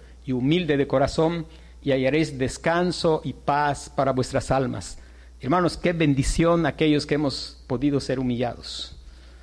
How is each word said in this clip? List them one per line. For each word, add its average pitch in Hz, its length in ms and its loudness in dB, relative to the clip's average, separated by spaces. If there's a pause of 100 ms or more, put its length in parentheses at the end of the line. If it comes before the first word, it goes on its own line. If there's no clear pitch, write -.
(260)
y 131 60 -4
humilde 147 460 2
de 139 100 2
corazón, 160 600 0 (340)
y 139 100 0
hallaréis 135 460 2
descanso 165 840 0
y 131 100 -6
paz 143 560 -2
para 135 220 0
vuestras 127 400 -2
almas." 123 480 -2 (400)
Hermanos, 165 380 2
qué 175 160 0
bendición 160 720 2
aquellos 147 400 2
que 147 100 0
hemos - 520 -4
podido 135 320 0
ser 131 200 -4
humillados, 123 760 -4 (480)